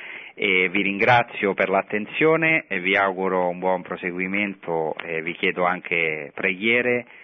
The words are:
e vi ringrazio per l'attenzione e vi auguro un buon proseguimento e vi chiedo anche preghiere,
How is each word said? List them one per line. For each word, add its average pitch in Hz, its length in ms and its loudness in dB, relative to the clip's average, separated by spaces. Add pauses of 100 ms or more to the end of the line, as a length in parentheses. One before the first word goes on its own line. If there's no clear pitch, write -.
(360)
e 92 340 2
vi 98 140 0
ringrazio 101 720 2
per 98 140 2
l'attenzione 156 1000 0
e 95 120 -4
vi 92 160 2
auguro 92 540 2
un 90 80 -4
buon 92 240 0
proseguimento 90 1200 -4
e 82 180 -4
vi 85 120 -6
chiedo 90 320 0
anche 82 720 -2
preghiere, 117 720 0 (180)